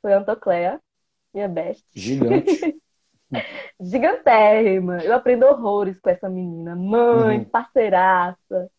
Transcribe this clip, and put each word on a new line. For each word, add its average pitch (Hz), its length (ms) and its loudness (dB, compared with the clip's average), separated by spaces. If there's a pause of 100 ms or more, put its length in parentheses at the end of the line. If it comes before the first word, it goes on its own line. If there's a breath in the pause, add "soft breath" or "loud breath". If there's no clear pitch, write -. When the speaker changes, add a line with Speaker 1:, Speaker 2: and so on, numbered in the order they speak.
Speaker 1:
Foi 208 100 0
a 196 60 4
Antoclea, 202 640 -2 (520)
minha 202 160 -6
best. 170 360 -8 (100)
Speaker 2:
Gigante. 285 840 0 (500)
Speaker 1:
<laughs> - 500 -12
Gigantérrima. 214 1200 2
Eu 202 100 2
aprendo 247 320 2
horrores 208 540 0
com 190 100 -4
essa 180 180 -6
menina. 175 480 -10
Mãe, 226 640 2
Speaker 2:
Uhum. 208 60 -6
Speaker 1:
parceiraça. 185 1300 -2